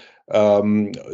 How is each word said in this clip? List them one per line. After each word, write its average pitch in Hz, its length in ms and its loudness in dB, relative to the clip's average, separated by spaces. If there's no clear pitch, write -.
ähm, 104 600 2